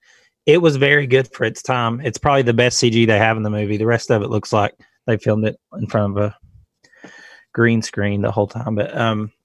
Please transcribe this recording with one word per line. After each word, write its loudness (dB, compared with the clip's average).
it 6
was 4
very 2
good 0
for -4
its -6
time. -2
It's -6
probably 2
the 2
best 2
C 4
G 4
they 4
have 2
in -4
the -4
movie. -4
The -2
rest 0
of 2
it -6
looks -4
like 0
they 0
filmed -2
it -4
in -8
front -2
of 0
a -4
green 2
screen -4
the -2
whole 0
time. -8
But, -4
um, -2